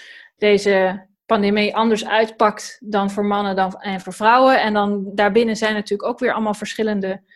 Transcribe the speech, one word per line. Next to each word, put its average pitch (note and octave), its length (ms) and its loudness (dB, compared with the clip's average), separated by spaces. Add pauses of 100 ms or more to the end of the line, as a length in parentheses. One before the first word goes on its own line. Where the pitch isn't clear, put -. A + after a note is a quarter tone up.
(340)
deze G3+ 680 2 (200)
pandemie G#3 500 0
anders A3 300 0
uitpakt A3 800 0
dan G3+ 280 -2
voor G3+ 140 -4
mannen G3+ 300 -2
dan, F#3+ 260 -2
en F#3+ 200 -6
voor F3+ 120 -12
vrouwen. B3+ 480 4
En G#3+ 120 0
dan G3+ 420 -2
daarbinnen G#3 400 2
zijn G#3+ 180 -2
natuurlijk G#3 360 -4
ook A#3+ 100 -8
weer A#3+ 140 0
allemaal G#3+ 200 -2
verschillende G3 680 -4 (140)